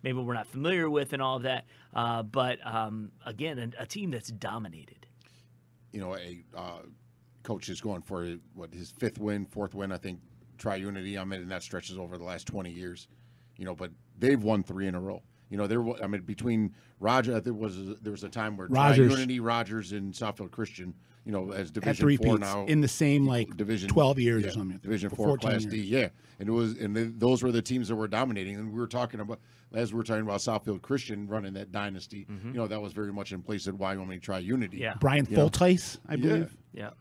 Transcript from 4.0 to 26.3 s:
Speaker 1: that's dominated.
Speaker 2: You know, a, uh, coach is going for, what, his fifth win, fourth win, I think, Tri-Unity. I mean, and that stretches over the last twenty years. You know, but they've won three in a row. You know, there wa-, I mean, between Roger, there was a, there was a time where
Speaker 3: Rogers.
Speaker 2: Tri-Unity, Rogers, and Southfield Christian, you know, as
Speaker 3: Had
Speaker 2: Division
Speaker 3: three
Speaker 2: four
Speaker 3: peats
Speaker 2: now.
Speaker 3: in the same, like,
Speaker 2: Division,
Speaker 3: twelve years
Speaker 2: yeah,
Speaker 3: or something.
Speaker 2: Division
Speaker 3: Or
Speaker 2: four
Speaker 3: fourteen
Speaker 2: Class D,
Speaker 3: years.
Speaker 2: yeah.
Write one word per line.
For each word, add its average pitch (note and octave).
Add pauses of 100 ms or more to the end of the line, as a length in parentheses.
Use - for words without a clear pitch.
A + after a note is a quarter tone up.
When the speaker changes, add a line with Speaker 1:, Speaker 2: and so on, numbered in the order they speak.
Speaker 1:
that's A#2+
dominated. G2 (880)
Speaker 2:
You G#2
know, F#2
a, F2 (120)
uh, F2 (640)
coach G#2
is F2+
going G2
for, F2 (160)
what, E2+
his E2+
fifth A2+
win, G#2
fourth G#2
win, G2
I F2+
think, F2+ (380)
Tri-Unity. G2
I F#2+
mean, F#2+
and F2+
that F2+
stretches F#2
over F2+
the E2+
last F2
twenty F2+
years. F2+ (500)
You F#2
know, F#2
but F2+ (260)
they've B2
won G#2
three F#2+
in F#2
a F2+
row. F#2 (280)
You G2+
know, G2+
there A#2
wa-, A#2
I G2+
mean, G2+
between G#2+ (260)
Roger, A#2
there A2+
was G#2
a, F#2+
there G#2+
was G2+
a G2
time G#2+
where F#2
Speaker 3:
Rogers. C3
Speaker 2:
Tri-Unity, B2+
Rogers, A2+
and G2
Southfield G#2
Christian, F#2 (320)
you A2
know, F#2+
as F#2+
Speaker 3:
Had -
Speaker 2:
Division -
Speaker 3:
three C#3+
Speaker 2:
four A2
Speaker 3:
peats - (140)
Speaker 2:
now. G2+
Speaker 3:
in D3+
the C#3
same, C#3+
like, A#2+
Speaker 2:
Division, G2+
Speaker 3:
twelve C#3
years A#2
Speaker 2:
yeah, G2+
Speaker 3:
or -
something. F#2+
Speaker 2:
Division G2
Speaker 3:
Or G2+
Speaker 2:
four G#2
Speaker 3:
fourteen A2+
Speaker 2:
Class A2
D, G#2
Speaker 3:
years. G2+
Speaker 2:
yeah. A#2 (300)